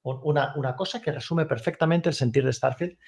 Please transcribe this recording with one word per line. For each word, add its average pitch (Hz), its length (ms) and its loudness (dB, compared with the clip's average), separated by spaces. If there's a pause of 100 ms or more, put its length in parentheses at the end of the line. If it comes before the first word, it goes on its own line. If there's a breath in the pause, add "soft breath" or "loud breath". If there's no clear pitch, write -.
un, 131 220 -6
una, 147 320 2
una 131 200 -2
cosa 220 260 -6
que 156 100 -2
resume 160 340 -2
perfectamente 160 640 0
el 139 60 -2
sentir 127 300 2
de 127 80 2
Starfield 135 440 -2 (100)